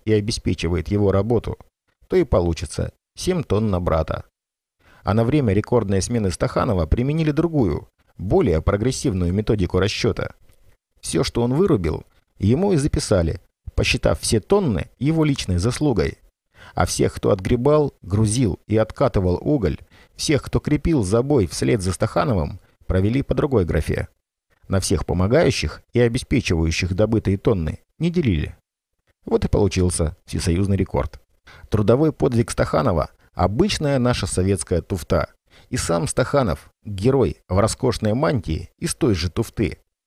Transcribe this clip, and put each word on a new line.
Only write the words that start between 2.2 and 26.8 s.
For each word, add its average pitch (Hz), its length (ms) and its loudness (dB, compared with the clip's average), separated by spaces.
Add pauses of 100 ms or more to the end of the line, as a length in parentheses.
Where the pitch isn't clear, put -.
получится 85 720 -2 (220)
семь 180 280 -2
тонн 107 260 0
на 90 120 0
брата. 80 420 -2 (800)
А - 100 0
на 113 120 2
время 131 280 2
рекордной 101 480 0
смены 107 300 -2
Стаханова 101 540 0
применили 151 460 0
другую, 139 580 0 (280)
более 95 440 2
прогрессивную 101 720 0
методику 104 440 0
расчёта. - 580 -2 (680)
Всё, - 240 -2
что - 180 -2
он 123 100 0
вырубил, 135 520 0 (320)
ему 160 340 2
и 170 60 2
записали, 92 640 0 (340)
посчитав 113 460 0
все 113 180 0
тонны 165 500 0 (100)
его 156 260 0
личной 120 320 0
заслугой. 110 600 0 (580)
А - 100 2
всех, - 280 0
кто 117 180 0
отгребал, 123 680 2
грузил 104 680 0
и 107 100 0
откатывал 107 640 0
уголь, 107 380 0 (360)
всех, - 280 -2
кто - 160 -2
крепил 147 440 0
забой 113 440 2
вслед 123 340 -2
за 92 120 -2
Стахановым, 110 680 -2 (260)
провели 107 380 0
по - 100 -4
другой 127 300 0
графе. 78 460 -2 (580)
На 95 140 0
всех - 240 0
помогающих 92 760 0 (120)
и 117 80 2
обеспечивающих 92 920 0